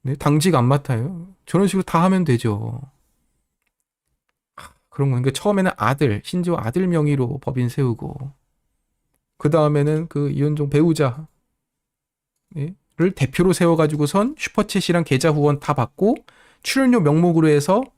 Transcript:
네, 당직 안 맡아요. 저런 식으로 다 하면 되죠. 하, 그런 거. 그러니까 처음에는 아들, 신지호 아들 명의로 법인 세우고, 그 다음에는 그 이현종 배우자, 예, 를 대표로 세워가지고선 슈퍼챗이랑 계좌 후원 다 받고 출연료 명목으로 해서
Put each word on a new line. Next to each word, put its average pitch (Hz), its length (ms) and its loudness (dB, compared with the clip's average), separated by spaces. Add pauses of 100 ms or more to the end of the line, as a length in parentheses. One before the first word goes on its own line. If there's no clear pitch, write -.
네, 135 140 -4
당직 151 400 2
안 120 100 4
맡아요. 143 680 -2 (120)
저런 190 220 0
식으로 190 160 -2
다 165 200 0
하면 185 220 2
되죠. 113 560 -2 (1700)
하, - 140 -20 (200)
그런 139 200 -2
거. 127 60 0
그러니까 127 160 0
처음에는 196 460 0
아들, 117 460 0
신지호 180 360 -4
아들 185 280 -2
명의로 143 520 0
법인 127 300 -4
세우고, 135 640 -4 (1040)
그 147 120 -2
다음에는 151 580 0
그 143 240 -4
이현종 147 380 -2
배우자, 151 580 0 (1300)
예, 151 160 -8 (240)
를 180 160 2
대표로 175 380 2
세워가지고선 165 840 2
슈퍼챗이랑 180 680 -2
계좌 139 240 0
후원 147 300 2
다 - 140 -4
받고 180 420 0 (480)
출연료 247 380 2
명목으로 160 480 4
해서 165 340 2 (140)